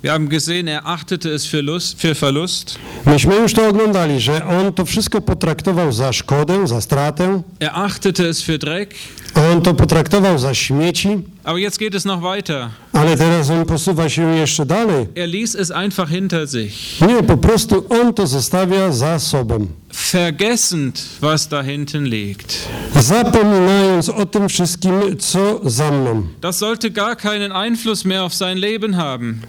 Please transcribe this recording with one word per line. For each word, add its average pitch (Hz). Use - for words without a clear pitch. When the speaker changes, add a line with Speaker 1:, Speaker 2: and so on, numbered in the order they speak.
Speaker 1:
Wir 143
haben 156
gesehen, 160
er 151
achtete 165
es 143
für 151
Lust, 165
für 160
Verlust. 147
Speaker 2:
Myśmy 147
już 226
to 220
oglądali, 190
że 147
on 190
to 175
wszystko 214
potraktował 165
za 123
szkodę, 151
za 117
stratę. 151
Speaker 1:
Er 151
achtete 190
es 160
für 160
Dreck. 175
Speaker 2:
On 170
to 175
potraktował 165
za 127
śmieci. 160
Speaker 1:
Aber 165
jetzt 202
geht 214
es 190
noch 190
weiter. 170
Speaker 2:
Ale 156
teraz 160
on 165
posuwa 165
się 165
jeszcze 151
dalej. 165
Speaker 1:
Er 175
ließ 214
es 185
einfach 185
hinter 175
sich. 113
Speaker 2:
Nie, 233
po -
prostu 202
on 240
to 202
zostawia 180
za 147
sobą. 117
Speaker 1:
vergessend, 175
was 151
da 147
hinten 143
liegt. 104
Speaker 2:
Zapominając 196
o 214
tym 208
wszystkim, 180
co 202
za 143
mną. 123
Speaker 1:
Das 175
sollte 220
gar 208
keinen 208
Einfluss 220
mehr 190
auf 175
sein 185
Leben 208
haben. 120